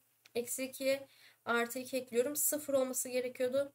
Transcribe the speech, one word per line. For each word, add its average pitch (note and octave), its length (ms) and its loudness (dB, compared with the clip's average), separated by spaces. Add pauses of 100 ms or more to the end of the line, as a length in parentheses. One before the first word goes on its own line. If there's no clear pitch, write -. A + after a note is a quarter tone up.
(340)
eksi A#3+ 300 -2
ikiye C4+ 440 -2 (360)
artı A#3 340 2
iki B3+ 180 -4
ekliyorum, B3 400 0
sıfır D4 380 0
olması B3+ 340 2
gerekiyordu. B3+ 680 0